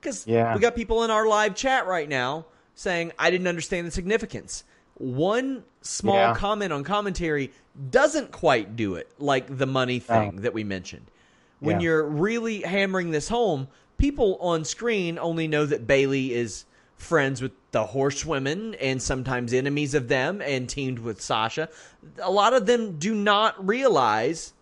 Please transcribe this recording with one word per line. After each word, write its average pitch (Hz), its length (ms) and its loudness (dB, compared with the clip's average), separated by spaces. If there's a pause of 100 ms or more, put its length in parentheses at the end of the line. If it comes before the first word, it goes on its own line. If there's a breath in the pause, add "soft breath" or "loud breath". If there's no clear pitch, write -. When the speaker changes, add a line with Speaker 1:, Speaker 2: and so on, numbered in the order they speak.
Speaker 1:
'Cause 262 240 -8
Speaker 2:
Yeah. 113 280 4
Speaker 1:
we 208 60 2
got 233 160 4
people 226 280 0
in 220 60 0
our 220 160 2
live 214 280 4
chat 262 320 0
right 170 220 -2
now 139 380 -2 (280 soft breath)
saying, 170 440 -4
"I 165 120 4
didn't 180 180 0
understand 170 380 -4
the 165 40 -6
significance." 190 720 -4 (340 soft breath)
One 208 640 0 (160)
small - 360 -2
Speaker 2:
Yeah. 196 180 4
Speaker 1:
comment 202 400 -2
on 139 100 -4
commentary 170 680 -2 (380 soft breath)
doesn't 277 420 2
quite 113 440 2
do 101 200 0
it, - 120 -10 (100)
like 135 380 0
the 135 80 2
money 127 420 0
Speaker 2:
No. 117 80 0
Speaker 1:
thing 104 280 2
that 113 100 -2
we 110 120 -4
mentioned, 92 420 -10 (540 soft breath)
when 165 200 0
Speaker 2:
Yeah. 170 40 0
Speaker 1:
you're 156 200 4
really 208 580 -2
hammering 190 500 0
this 147 160 -2
home, 185 400 0 (300 soft breath)
people 277 420 2
on 165 240 0
screen 185 540 -2
only 165 280 -2
know 151 200 2
that 127 200 -2
Bayley 135 460 2
is 117 320 -4 (320 soft breath)
friends 139 440 0
with 131 120 -6 (180)
the 110 160 0
horsewomen 143 880 -2
and 131 260 -2
sometimes 123 540 -4
enemies 143 400 0
of 127 140 0
them 147 340 0
and 131 260 -4
teamed 131 300 -6
with 113 220 -8
Sasha. 117 480 -2 (520 loud breath)
A 185 100 -2
lot 208 220 6
of 240 140 2
them 220 320 2
do 202 160 -2
not 208 520 2
realize 160 960 2